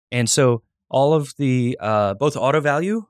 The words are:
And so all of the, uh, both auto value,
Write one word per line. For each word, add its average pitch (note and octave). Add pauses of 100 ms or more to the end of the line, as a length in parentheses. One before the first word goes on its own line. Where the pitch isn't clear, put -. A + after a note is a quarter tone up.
(120)
And A#2+
so B2 (260)
all C#3+
of D3
the, B2+
uh, G#2
both C#3
auto C#3
value, E3+